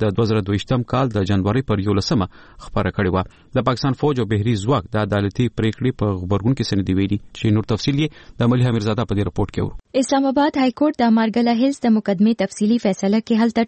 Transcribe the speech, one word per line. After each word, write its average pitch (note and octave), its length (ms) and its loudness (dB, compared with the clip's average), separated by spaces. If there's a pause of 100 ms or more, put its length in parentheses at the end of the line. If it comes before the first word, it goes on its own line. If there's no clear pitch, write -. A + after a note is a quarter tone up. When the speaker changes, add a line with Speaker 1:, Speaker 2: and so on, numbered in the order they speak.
Speaker 1:
د G#2 160 0
دوه A#2 140 4
زره G#2+ 180 2
دویشتم A#2 420 0
کال B2+ 240 0
د G2+ 140 0
جنوري G2+ 400 2
پر G2 160 0
یولسمه G2+ 420 0 (380)
خپره F#2 320 -2
کړې G#2 160 2
وه. E2 100 2 (320)
د A#2+ 140 0
پاکستان B2+ 320 -2
فوج C#3+ 220 0
او - 100 -6
بحري G#2+ 200 0 (100)
ځواک A#2 300 -2
د - 20 0 (100)
عدالتي G2+ 400 0 (120)
پریکړې A2+ 340 -2 (100)
په G#2 40 0 (140)
غبرګون G2 380 0
کې A2+ 120 -2
سندې F#2+ 280 0
ویلي G2 200 0 (200)
چې G#2+ 180 2
نور A2 160 0
تفصیل C#3 320 -2
یې - 360 -10
د A#2+ 140 2
ملي B2 180 2
امیر A2 180 -2
زاده G#2+ 200 -2
په G2+ 80 -2
دې G2+ 120 2
رپورټ G2+ 260 -4
کې F#2+ 100 -2
ورو. G2+ 100 -8 (260)
Speaker 2:
اسلام C4+ 320 0
آباد D4 280 2
های C4 100 2 (100)
کورټ D#4 220 2
د A#3 140 4
مارګله A3+ 440 2
هیلز C#4 240 0
د A3+ 120 4
مقدمې G#3 360 2 (100)
تفصیلي G#3+ 420 0
فیصله G3 400 0
کې - 160 0
هلته A3+ 260 0